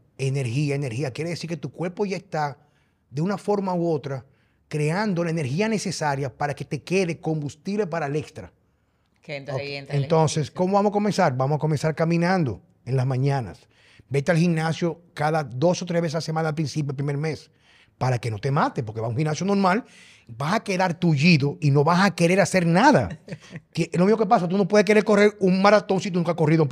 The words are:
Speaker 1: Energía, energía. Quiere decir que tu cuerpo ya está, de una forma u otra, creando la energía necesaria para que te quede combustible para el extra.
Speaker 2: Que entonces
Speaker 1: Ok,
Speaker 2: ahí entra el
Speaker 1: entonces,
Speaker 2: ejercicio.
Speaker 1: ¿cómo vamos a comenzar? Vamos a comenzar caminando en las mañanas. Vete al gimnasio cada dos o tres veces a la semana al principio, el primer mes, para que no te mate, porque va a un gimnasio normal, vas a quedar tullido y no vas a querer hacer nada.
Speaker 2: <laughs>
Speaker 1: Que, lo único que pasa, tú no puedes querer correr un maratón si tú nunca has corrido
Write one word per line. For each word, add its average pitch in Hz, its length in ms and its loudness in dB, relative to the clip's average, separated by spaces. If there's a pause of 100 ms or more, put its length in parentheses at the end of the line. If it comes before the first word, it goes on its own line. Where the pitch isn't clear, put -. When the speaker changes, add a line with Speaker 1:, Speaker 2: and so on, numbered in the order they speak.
(180)
Speaker 1:
Energía, 135 560 -2
energía. 135 380 -4
Quiere 160 180 -6
decir 165 180 -8
que 170 80 -8
tu 135 160 -10
cuerpo 180 320 -6
ya 190 140 -4
está, 151 400 -6 (500)
de 139 140 -4
una 196 160 -2
forma 196 360 -2
u 170 140 0
otra, 139 380 -4 (420)
creando 170 560 -2
la 165 60 -4
energía 160 360 -2
necesaria 147 720 -4
para 143 180 -4
que - 120 -12
te - 160 -8
quede 175 380 -2
combustible 160 680 -4
para 160 180 -4
el 143 120 -4
extra. - 360 -10 (720)
Speaker 2:
Que 147 140 -12
entonces 139 260 -8
Speaker 1:
Ok, 143 40 -8
Speaker 2:
ahí 143 100 -8
entra 139 200 -6
el 143 60 0
Speaker 1:
entonces, 160 340 0
Speaker 2:
ejercicio. 147 220 -6
Speaker 1:
¿cómo 185 160 0
vamos 202 160 2
a - 20 -6
comenzar? 196 460 0
Vamos 135 180 0
a - 20 0
comenzar 156 360 -2
caminando 170 640 0 (240)
en 127 140 -2
las 127 80 0
mañanas. 131 540 -2 (500)
Vete 139 200 0
al 170 60 4
gimnasio 160 640 0 (140)
cada 156 280 0
dos 135 380 0
o 185 60 -10
tres 170 160 -2
veces 160 140 -4
a - 20 -2
la 151 40 -6
semana 160 280 -2
al 151 40 -4
principio, 147 360 -4
el 131 60 -8
primer 143 200 -4
mes, 151 340 -6 (460)
para 123 220 0
que 117 120 -6
no 104 80 -6
te 139 120 -4
mate, 160 320 0
porque 110 180 -8
va 110 60 -2
a 120 40 -4
un 110 60 -4
gimnasio 151 300 -2
normal, 196 380 2 (420)
vas 139 280 -4
a 226 100 0
quedar 185 300 0
tullido 151 640 2
y 147 120 2
no 143 120 4
vas 175 220 4
a 190 80 0
querer 175 260 2
hacer 175 260 2
nada. 165 600 4
Speaker 2:
<laughs> - 20 -20 (440)
Speaker 1:
Que, 160 220 -2
lo 165 100 2
único 214 140 4
que 220 80 0
pasa, 185 220 2
tú 185 80 -2
no 202 100 2
puedes 208 180 4
querer 214 200 4
correr 208 360 4
un 190 220 4
maratón 202 380 4
si 202 100 -4
tú 175 80 0
nunca 170 140 0
has 165 40 -6
corrido 160 360 4